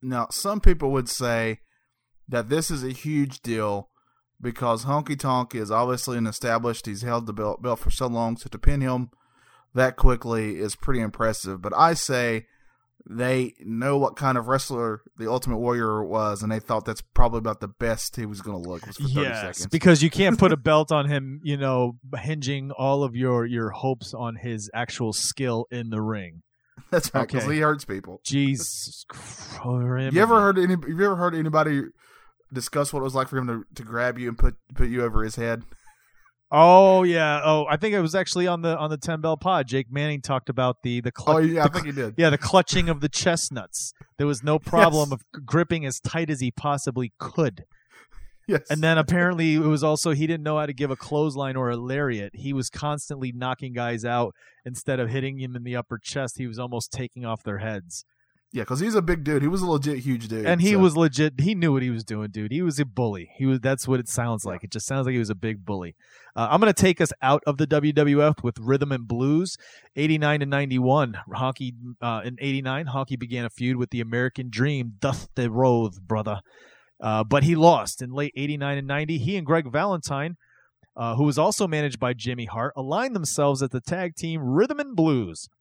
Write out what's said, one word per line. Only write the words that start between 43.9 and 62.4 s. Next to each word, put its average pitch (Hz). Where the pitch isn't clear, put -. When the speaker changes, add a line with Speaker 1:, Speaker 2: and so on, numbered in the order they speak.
Speaker 2:
There 143
was 139
no 151
problem 156
Speaker 1:
<laughs> -
Yes. -
Speaker 2:
of 123
g-, 156
gripping 165
as 131
tight 165
as 147
he 123
possibly 127
could. 127
Speaker 1:
Yes. 143
Speaker 2:
And 156
then 160
apparently 165
it 156
was 151
also, 156
he 151
didn't 160
know 151
how 151
to 147
give 139
a 131
clothesline 139
or 127
a 120
lariat. 120
He 135
was 131
constantly 143
knocking 127
guys 120
out. 117
Instead 127
of 117
hitting 135
him 127
in 120
the 123
upper 120
chest, 131
he 131
was 113
almost 123
taking 123
off 113
their 101
heads. 98
Speaker 1:
Yeah, 120
'cause 127
he's 220
a 214
big 165
dude. 147
He 143
was 185
a 180
legit 147
huge 123
dude, 110
Speaker 2:
And 175
he 196
Speaker 1:
so. 196
Speaker 2:
was 180
legit. 151
He 190
knew 170
what 135
he 127
was 113
doing, 107
dude. 107